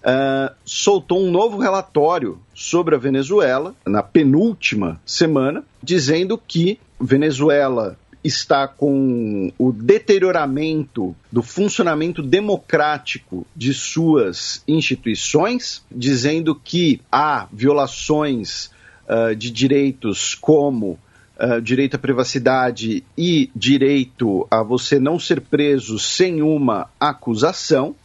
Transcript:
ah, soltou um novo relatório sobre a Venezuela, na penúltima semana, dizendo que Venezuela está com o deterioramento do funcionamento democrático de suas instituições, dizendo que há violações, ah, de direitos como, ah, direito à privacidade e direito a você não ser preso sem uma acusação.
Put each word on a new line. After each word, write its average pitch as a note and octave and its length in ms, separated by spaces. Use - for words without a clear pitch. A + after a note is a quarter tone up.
ah, C3+ 500
soltou F#3+ 580
um F#3 80
novo G#3 280
relatório D#3+ 800
sobre E3 400
a C3+ 40
Venezuela, C#3 760
na G#2 180
penúltima C#3 1000
semana, D#3 580
dizendo E3+ 560
que F3 420
Venezuela C3+ 960
está C#3 420
com A#2+ 920
o B2+ 140
deterioramento D3+ 1400
do A#2+ 100
funcionamento E3+ 800
democrático D3+ 1300
de C3+ 180
suas D3 920
instituições, D#3 1200
dizendo C#3+ 680
que E3 440
há C3 420
violações, C#3 1160
ah, A2+ 240
de A2 180
direitos C3 840
como, C3+ 640
ah, A#2 220
direito B2+ 340
à B2 40
privacidade B2 1040
e E3 380
direito B2+ 960
a A2 140
você B2 340
não D#3 220
ser D#3 200
preso C3+ 600
sem F3 420
uma C#3 560
acusação. C#3 960